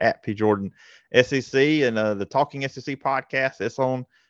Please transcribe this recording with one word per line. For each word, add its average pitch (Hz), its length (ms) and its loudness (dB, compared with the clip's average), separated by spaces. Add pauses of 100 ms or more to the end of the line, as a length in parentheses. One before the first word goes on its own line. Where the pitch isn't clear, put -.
at 110 220 0
P 113 100 -6
Jordan 104 400 0 (400)
S 123 220 4
E 131 80 0
C. 147 400 2
And, 113 160 0
uh, 107 160 0
the 98 100 -6
Talking 139 400 -2
S 135 140 -10
E - 20 -10
C 139 160 -8
podcast, 135 640 -4
it's 110 180 -6
on, 131 280 -2 (240)